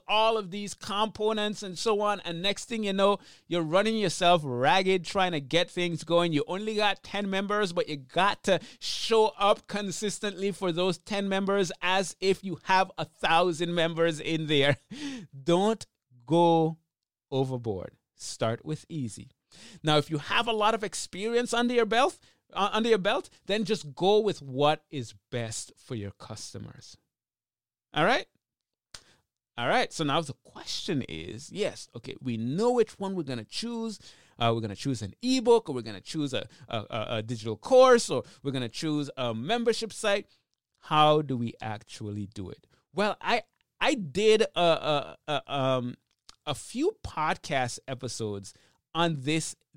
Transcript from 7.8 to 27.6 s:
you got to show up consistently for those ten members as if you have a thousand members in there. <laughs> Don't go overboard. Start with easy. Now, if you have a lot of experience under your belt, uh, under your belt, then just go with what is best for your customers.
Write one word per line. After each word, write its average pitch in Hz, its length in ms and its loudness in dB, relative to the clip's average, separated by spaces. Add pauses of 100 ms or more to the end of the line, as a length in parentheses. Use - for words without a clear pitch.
you 151 100 -6
got 170 460 0
to 180 160 4 (200)
show 220 580 2
up 202 300 2
consistently 202 840 -4
for 180 200 -2
those 175 260 0
ten 202 320 -4
members 196 420 0 (100)
as 185 380 0
if 190 240 0
you 180 200 -8
have 190 340 4
a 160 80 -4
thousand 170 680 2
members 165 460 2
in 160 280 -4
there. 143 300 4 (320)
<laughs> 170 340 -14
Don't 190 420 2 (400)
go 165 520 4 (540)
overboard. 123 600 -4 (240)
Start - 500 -4
with 151 240 -8
easy. 131 420 -8 (520)
Now, 151 140 4
if 147 120 0
you 156 80 -4
have 220 300 0
a 233 60 -2
lot 214 220 2
of 214 80 -4
experience 226 720 -4
under 240 200 2
your 233 120 4
belt, 233 320 2 (360)
uh, 196 200 0
under 220 160 0
your 220 80 6
belt, 214 320 -2 (180)
then 208 180 -2
just 156 300 -6
go 202 240 4
with 208 220 -2
what 143 480 0
is 127 240 -8 (180)
best 113 460 -6
for - 180 -12
your 101 160 -8
customers. - 840 -16 (960)